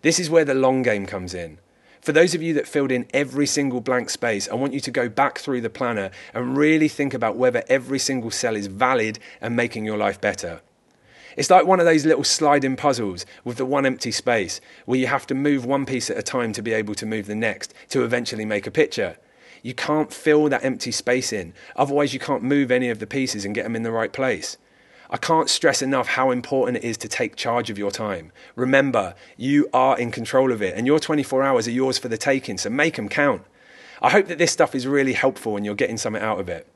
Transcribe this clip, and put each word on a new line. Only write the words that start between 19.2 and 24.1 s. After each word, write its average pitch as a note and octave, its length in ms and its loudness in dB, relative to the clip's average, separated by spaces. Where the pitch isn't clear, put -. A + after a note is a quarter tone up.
You - 140 -10
can't D3+ 360 -2
fill D3+ 380 4
that C3+ 160 0
empty B2+ 260 -2
space B2 400 -2
in, F#2 220 -6
otherwise C#3+ 400 0
you C3 40 -8
can't C#3 220 -4
move C3+ 300 2
any B2+ 180 2
of A2+ 80 -4
the G#2+ 80 -8
pieces A#2+ 400 -4
and G2+ 80 -4
get A2+ 80 -4
them A2+ 140 -6
in A2+ 80 -4
the A2+ 80 -4
right A2+ 200 -2